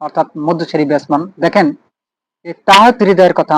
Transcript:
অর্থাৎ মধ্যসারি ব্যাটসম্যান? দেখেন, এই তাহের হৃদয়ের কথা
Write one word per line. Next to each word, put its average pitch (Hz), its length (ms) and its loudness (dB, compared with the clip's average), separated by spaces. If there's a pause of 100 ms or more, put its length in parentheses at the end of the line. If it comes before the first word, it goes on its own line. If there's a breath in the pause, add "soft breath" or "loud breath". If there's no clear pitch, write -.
অর্থাৎ 151 220 -4 (180)
মধ্যসারি 160 440 -4
ব্যাটসম্যান? 147 340 -4 (200)
দেখেন, 175 240 0 (800)
এই 170 60 -14 (140)
তাহের 196 260 4 (140)
হৃদয়ের 180 320 2
কথা 156 180 -2